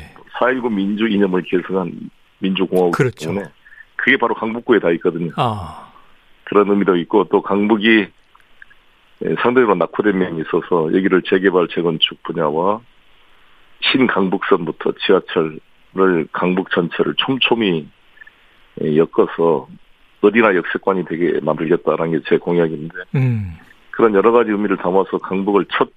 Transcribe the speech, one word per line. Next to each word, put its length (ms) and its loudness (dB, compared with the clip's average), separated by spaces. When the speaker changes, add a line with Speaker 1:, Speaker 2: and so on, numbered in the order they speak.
Speaker 1:
사일구 300 -2
민주 400 -2
이념을 340 0
계승한 680 -4
민주공화국이기 580 0
Speaker 2:
그렇죠. 300 -2
Speaker 1:
때문에 180 -6
그게 200 2
바로 180 0
강북구에 440 0
다 120 2
있거든요. 440 -2
Speaker 2:
아. 560 -6
Speaker 1:
그런 240 2
의미도 280 4
있고, 280 0
또 160 2
강북이, 680 2
예, 200 -2
상대적으로 320 4
낙후된 420 0
면이 240 -2
있어서 460 -2
여기를 420 2
재개발, 380 2
재건축 560 -4
분야와 580 -2
신강북선부터 1120 -2
지하철을 1300 0
강북 400 -2
전체를 460 -2
촘촘히, 720 -2
예, 160 0
엮어서 680 0
어디나 340 4
역세권이 500 -2
되게 340 -2
만들겠다라는 720 -2
게 160 -4
제 100 4
공약인데, 560 -2
Speaker 2:
음. 440 -2
Speaker 1:
그런 240 2
여러 160 6
가지 180 4
의미를 280 0
담아서 420 0
강북을 520 0
첫 260 -2